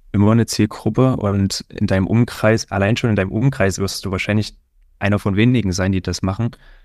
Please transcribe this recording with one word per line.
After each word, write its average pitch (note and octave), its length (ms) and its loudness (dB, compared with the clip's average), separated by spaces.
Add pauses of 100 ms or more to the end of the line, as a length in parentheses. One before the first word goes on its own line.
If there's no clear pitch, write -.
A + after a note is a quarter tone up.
(120)
immer G2+ 200 4
eine A2+ 160 4
Zielgruppe A#2+ 680 0
und G2 520 -2
in - 160 -4
deinem F#2+ 220 0
Umkreis, A2+ 640 0
allein G2 260 0
schon A#2 140 0
in G#2 40 2
deinem F#2+ 160 0
Umkreis G#2+ 460 0
wirst G2 260 -6
du F#2+ 80 -6
wahrscheinlich G2+ 460 -2 (400)
einer G2+ 220 0
von G2 160 -2
wenigen A2 380 2
sein, F#2 180 0
die F#2+ 100 0
das - 220 -6
machen. F#2+ 280 -2 (340)